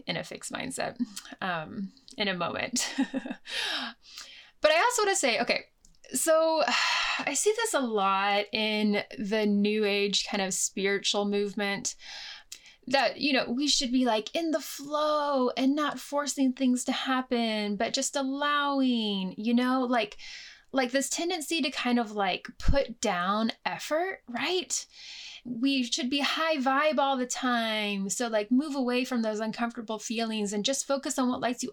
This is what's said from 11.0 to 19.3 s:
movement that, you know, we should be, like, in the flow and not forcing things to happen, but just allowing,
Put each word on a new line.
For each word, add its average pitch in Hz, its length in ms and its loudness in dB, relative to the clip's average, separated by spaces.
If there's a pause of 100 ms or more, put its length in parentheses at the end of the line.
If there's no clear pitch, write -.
movement 202 680 -2 (920)
that, 254 320 2
you 285 140 2
know, 247 160 4
we 269 180 0
should 262 240 2
be, 254 140 4
like, 220 300 0
in 330 160 0
the 311 80 2
flow 285 1000 0
and 269 180 4
not 285 240 -2
forcing 277 540 0
things 247 320 2
to 262 60 2
happen, 233 840 0
but - 180 0
just - 220 -2
allowing, 269 1200 0